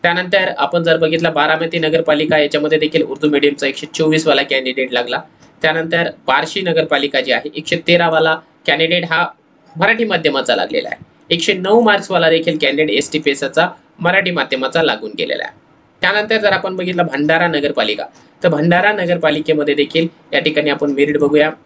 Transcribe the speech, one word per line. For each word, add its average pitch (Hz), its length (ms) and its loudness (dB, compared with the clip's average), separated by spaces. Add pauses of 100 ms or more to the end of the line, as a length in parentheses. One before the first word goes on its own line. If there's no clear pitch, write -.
त्यानंतर 180 560 0
आपण 170 240 0
जर 160 140 2
बघितलं, 165 360 0
बारामती 160 460 0
नगरपालिका, 156 600 0
याच्यामध्ये 151 400 0
देखील 156 240 0
उर्दू 143 260 -2
मीडियमचा 143 380 0
एकशे 135 280 -6
चोवीस 156 320 0
वाला 139 160 2
candidate 131 500 -2
लागला. 120 300 -2 (400)
त्यानंतर 165 480 0 (160)
बार्शी 151 340 0
नगरपालिका 151 600 0
जी 131 120 -2
आहे, 120 240 -2
एकशे 165 200 -4 (120)
तेरा 170 200 4
वाला 160 320 2 (260)
candidate 165 380 0
हा 165 240 -2 (480)
मराठी 220 280 2
माध्यमाचा 139 520 0
लागलेला - 360 -2
आहे. - 240 -16 (140)
एकशे 170 220 0
नऊ 190 280 2
मार्क्सवाला 190 500 2
देखील 160 300 0
candidate 143 360 0
एसटी 151 220 -2
पेसाचा 147 500 0 (300)
मराठी 185 320 0
माध्यमाचा 143 520 -2
लागून 110 360 -2
गेलेला - 260 -4
आहे. - 140 -14 (420)
त्यानंतर 214 360 0
जर 202 160 2
आपण 185 240 -4
बघितलं 180 260 -2
भंडारा 160 440 0
नगरपालिका, 135 600 0 (360)
तर 185 60 4
भंडारा 175 440 2
नगरपालिकेमध्ये 156 840 0
देखील 160 340 0 (240)
या 143 80 2
ठिकाणी 151 300 0
आपण 147 200 0
merit 143 280 0
बघूया. 147 320 4 (160)